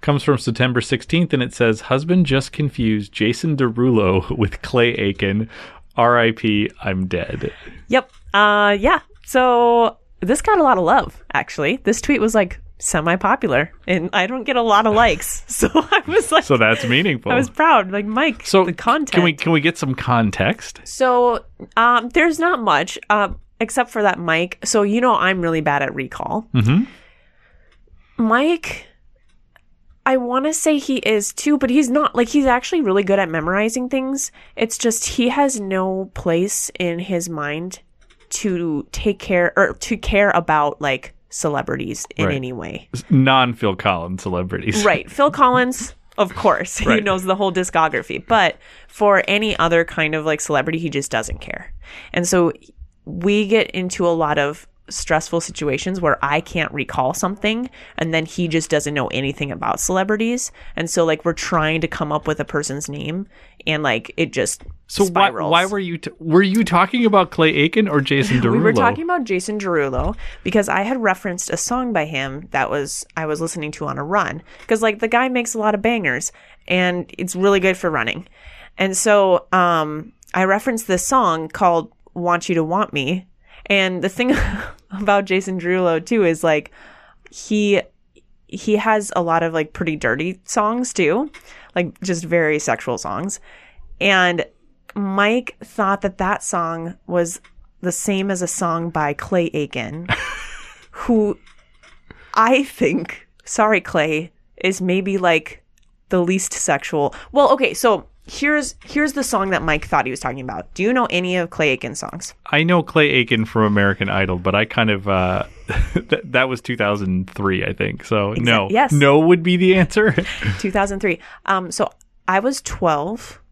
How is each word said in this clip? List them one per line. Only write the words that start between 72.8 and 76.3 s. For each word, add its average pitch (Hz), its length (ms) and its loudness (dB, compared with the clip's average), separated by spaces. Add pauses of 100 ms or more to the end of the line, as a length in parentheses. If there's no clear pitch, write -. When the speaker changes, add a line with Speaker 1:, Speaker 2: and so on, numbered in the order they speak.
Speaker 2:
I 160 80 -6
was 151 160 -4
listening 156 300 -6
to 147 160 -8
on 135 100 -6
a 139 80 -6
run. 165 360 -2 (260)
'Cause, 220 140 0
like, 220 180 0
the 226 100 -2
guy 240 180 2
makes 247 260 -4
a 226 60 -6
lot 214 160 0
of 202 60 -4
bangers, 196 500 -2 (340)